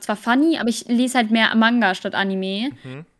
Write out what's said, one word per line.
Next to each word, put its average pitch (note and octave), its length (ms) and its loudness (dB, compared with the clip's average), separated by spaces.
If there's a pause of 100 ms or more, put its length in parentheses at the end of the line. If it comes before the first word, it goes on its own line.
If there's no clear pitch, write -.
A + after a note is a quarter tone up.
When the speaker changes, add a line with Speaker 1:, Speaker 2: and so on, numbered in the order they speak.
Speaker 1:
zwar G#3+ 160 -4
funny, C#4 420 2
aber A#3 120 -2
ich - 180 -6
lese B3 300 0
halt A3 120 0
mehr A3+ 240 2
Manga A3 400 2
statt - 220 -8
Anime. G3 540 -4 (120)
Speaker 2:
Mhm. C3+ 220 -14 (160)